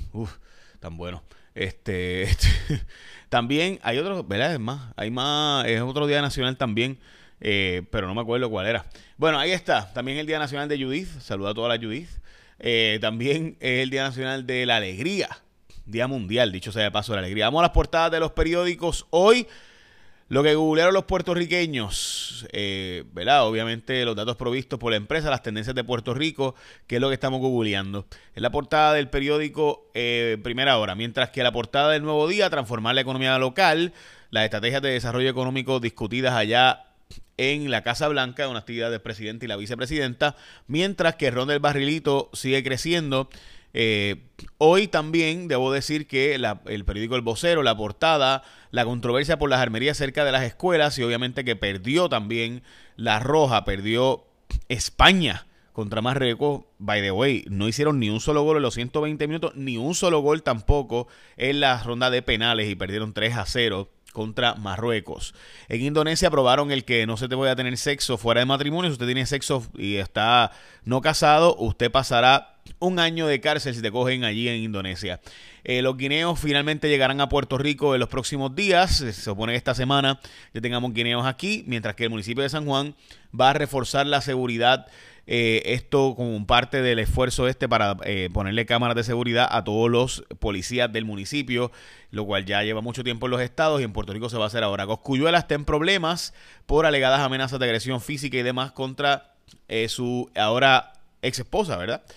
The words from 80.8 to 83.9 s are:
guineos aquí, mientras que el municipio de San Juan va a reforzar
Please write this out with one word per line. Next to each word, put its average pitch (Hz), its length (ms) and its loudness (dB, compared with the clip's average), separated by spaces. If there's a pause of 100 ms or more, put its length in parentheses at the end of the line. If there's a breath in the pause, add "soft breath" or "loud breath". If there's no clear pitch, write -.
guineos 120 320 0
aquí, 185 420 -4
mientras 113 280 -4
que 117 100 -4
el 113 60 -2
municipio 113 320 -6
de 139 80 -2
San 151 160 -6
Juan 143 280 -2 (440 loud breath)
va 127 100 8
a 139 60 6
reforzar 139 520 0